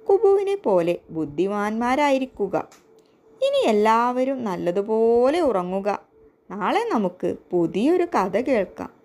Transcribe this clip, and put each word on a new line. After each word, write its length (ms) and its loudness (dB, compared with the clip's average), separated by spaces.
കുബുവിനെ 500 4
പോലെ 400 0
ബുദ്ധിമാന്മാരായിരിക്കുക. 1400 -2
ഇനി 240 2
എല്ലാവരും 800 2
നല്ലതുപോലെ 960 0
ഉറങ്ങുക. 480 -2
നാളെ 340 -2
നമുക്ക് 460 -2
പുതിയൊരു 600 0
കഥ 320 -2
കേൾക്കാം. 540 -2